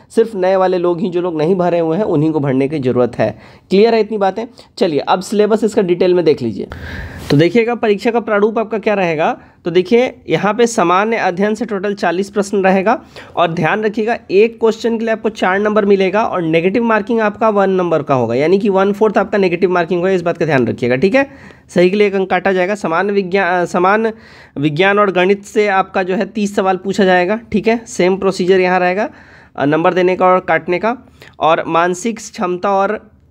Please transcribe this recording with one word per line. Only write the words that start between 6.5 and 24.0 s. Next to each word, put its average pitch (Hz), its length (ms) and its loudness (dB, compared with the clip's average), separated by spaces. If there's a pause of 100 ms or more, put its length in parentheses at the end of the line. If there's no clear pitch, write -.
तो 143 60 4
देखिएगा, 220 380 2
परीक्षा 226 360 0
का 226 100 0
प्रारूप 214 380 0
आपका 214 200 -4
क्या 208 160 0
रहेगा। 180 460 0 (240)
तो 175 60 -4
देखिए, 185 580 2
यहाँ 185 260 0
पे 233 120 2
सामान्य 208 500 0
अध्ययन 185 380 0
से 226 100 -6
टोटल 202 300 -4
चालीस 190 360 -2
प्रश्न 202 320 -2
रहेगा, 190 420 2 (320)
और 170 160 0
ध्यान 175 320 -2
रखिएगा, 220 340 -2 (120)
एक 226 300 2
क्वेश्चन 226 380 0
के 226 60 -6
लिए 220 80 -2
आपको 220 160 -4
चार 202 300 0
नंबर 208 260 0
मिलेगा 196 400 0
और 180 180 -4
नेगेटिव 170 420 0
मार्किंग 220 360 0
आपका 214 280 0
वन 202 220 2
नंबर 170 320 0
का 143 120 -2
होगा, 117 200 0
यानी 160 240 2
कि 208 100 -2
वन 196 240 2
फोर्थ 208 260 0
आपका 202 200 0
नेगेटिव 180 320 0
मार्किंग 175 300 0
होगा, 190 100 0
इस 180 120 0
बात 170 160 -4
का 175 60 -2
ध्यान 135 220 0
रखिएगा, 120 300 -2
ठीक 190 180 0
है। 277 160 0 (380)
सही 180 220 2
के 202 60 -2
लिए 208 100 2
एक 190 80 -2
अंक 190 160 -2
काटा 190 220 0
जाएगा। 185 220 -2
समान 180 360 -2
विज्ञा-, 185 520 0
अ, - 20 -2
समान 202 480 0 (460)